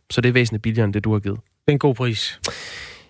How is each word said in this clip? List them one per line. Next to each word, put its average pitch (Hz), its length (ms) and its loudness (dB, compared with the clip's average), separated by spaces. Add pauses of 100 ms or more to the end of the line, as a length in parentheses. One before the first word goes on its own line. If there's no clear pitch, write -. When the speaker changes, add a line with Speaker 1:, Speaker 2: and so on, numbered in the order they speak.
Speaker 1:
så - 120 0
det 123 80 4
er 120 40 2
væsentligt 113 280 2
billigere, 113 240 0
end 101 80 0
det, 104 100 -2
du 107 100 2
har 107 60 2
givet. 101 180 -4
Speaker 2:
Det - 300 -6
er 151 40 6
en 143 80 4
god 135 160 4
pris. 120 440 -4 (720)